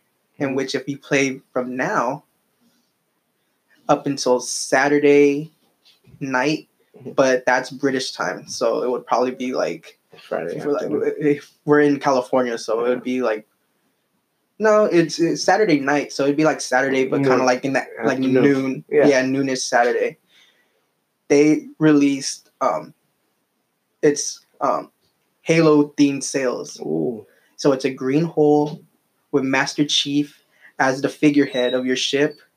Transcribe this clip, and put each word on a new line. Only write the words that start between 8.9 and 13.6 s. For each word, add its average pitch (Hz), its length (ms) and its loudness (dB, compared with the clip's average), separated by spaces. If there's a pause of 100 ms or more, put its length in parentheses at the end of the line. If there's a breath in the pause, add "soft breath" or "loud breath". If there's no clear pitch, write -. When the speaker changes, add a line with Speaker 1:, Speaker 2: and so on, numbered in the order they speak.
Speaker 1:
probably 123 260 0
be, 127 220 -8
like, 85 460 -6 (180)
Speaker 2:
Friday 82 380 -8
Speaker 1:
if 151 100 -10
we're, 147 60 -4
like, 147 120 -2
Speaker 2:
afternoon. - 360 -4
Speaker 1:
if 147 320 -2 (140)
we're 147 160 4
in 143 180 2
California, 127 580 -2
so 113 280 -4
it - 20 0
would 127 120 0
Speaker 2:
Yeah. - 40 -12
Speaker 1:
be, 127 180 -4
like, 110 240 -4 (1120)